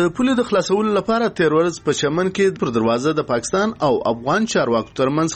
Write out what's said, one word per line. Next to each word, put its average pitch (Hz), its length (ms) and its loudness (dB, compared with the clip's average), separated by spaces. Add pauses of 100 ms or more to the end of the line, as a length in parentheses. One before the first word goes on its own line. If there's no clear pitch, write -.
(160)
پولې 254 220 2
د 240 100 0
خلاصولو 202 480 0
لپاره 226 320 0 (100)
تیر 156 200 4
ورځ 165 180 2 (100)
په 151 140 0
چمن 160 360 0
کې 190 260 0
پر - 120 -2
دروازه 117 440 0
د 151 120 -2
پاکستان 190 420 -2 (140)
او 135 80 2 (160)
افغان 127 420 0
چارواکو 117 460 0
ترمنځ 147 380 0